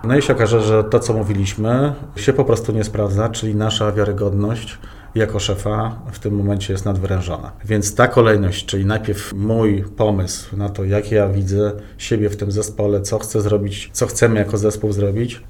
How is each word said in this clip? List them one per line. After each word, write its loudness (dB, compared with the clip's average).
No 4
i 4
się 2
okaże, 4
że 4
to, 2
co -2
mówiliśmy, 0
się 2
po 4
prostu 0
nie 0
sprawdza, 0
czyli -4
nasza 0
wiarygodność 0
jako 0
szefa -2
w -14
tym -2
momencie 0
jest -2
nadwyrężona. -2
Więc 0
ta 4
kolejność, 4
czyli -2
najpierw -2
mój 2
pomysł 0
na -2
to, -6
jak 0
ja 4
widzę 0
siebie 0
w -6
tym -4
zespole, 0
co -2
chcę -2
zrobić, -2
co -2
chcemy 2
jako 0
zespół 0
zrobić -2